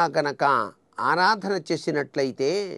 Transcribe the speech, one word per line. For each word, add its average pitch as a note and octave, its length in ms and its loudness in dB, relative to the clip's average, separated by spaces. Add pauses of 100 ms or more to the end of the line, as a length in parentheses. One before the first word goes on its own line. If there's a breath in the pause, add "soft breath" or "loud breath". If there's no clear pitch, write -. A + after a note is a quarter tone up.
(180)
గనక D3 260 0 (640)
ఆరాధన F#3+ 460 2 (140)
చేసినట్లయితే C#3+ 800 -2 (260)